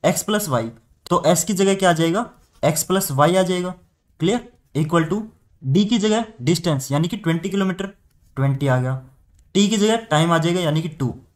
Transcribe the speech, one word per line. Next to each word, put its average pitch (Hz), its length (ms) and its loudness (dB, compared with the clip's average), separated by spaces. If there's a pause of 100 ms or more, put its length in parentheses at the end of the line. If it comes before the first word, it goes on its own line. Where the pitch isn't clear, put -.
एक्स 160 180 0
प्लस 208 260 -2
वाई। 113 220 -2 (360)
तो 175 200 0
एस 170 180 2
की 220 100 -4
जगह 196 200 2
क्या 190 160 2
आ - 20 4
जाएगा? 165 340 0 (360)
एक्स 151 200 0
प्लस 190 300 -2
वाई 151 240 4
आ 190 60 4
जाएगा। 180 320 -2 (460)
क्लियर? 226 280 -2 (260)
Equal 156 340 0
to 208 140 -2 (400)
डी 151 220 2
की 220 140 0
जगह 214 260 0 (180)
डिस्टेंस 156 500 -2
यानी 156 160 0
कि 233 100 -6
ट्वेंटी 170 300 -4
किलोमीटर, 190 380 -2 (500)
ट्वेंटी 135 300 0
आ 127 140 2
गया। 131 140 -2 (600)
टी 202 140 4
की 220 80 0
जगह 214 200 2 (140)
टाइम 165 220 2
आ 165 60 4
जाएगा 170 220 0
यानी 160 220 0
कि 175 80 -6
टू। 135 180 -4 (280)